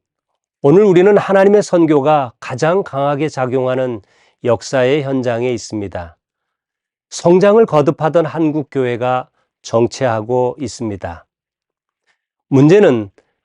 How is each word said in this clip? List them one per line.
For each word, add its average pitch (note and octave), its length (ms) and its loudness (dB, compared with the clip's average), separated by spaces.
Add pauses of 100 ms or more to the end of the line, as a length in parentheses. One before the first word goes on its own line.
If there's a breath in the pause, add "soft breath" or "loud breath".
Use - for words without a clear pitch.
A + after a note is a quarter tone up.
(600)
오늘 D#3+ 220 4
우리는 G3 340 4
하나님의 G3 460 2
선교가 D3+ 760 0
가장 D#3+ 440 -2
강하게 C#3+ 440 -4
작용하는 B2+ 760 -4 (400)
역사의 B2+ 580 0
현장에 B2+ 500 -4
있습니다. G2+ 640 -10 (920)
성장을 G3+ 560 2
거듭하던 D3+ 600 0
한국 D3+ 420 -4
교회가 B2+ 640 -4 (320)
정체하고 A#2+ 960 -2
있습니다. G2+ 680 -10 (1200)
문제는 C#3+ 600 4 (360)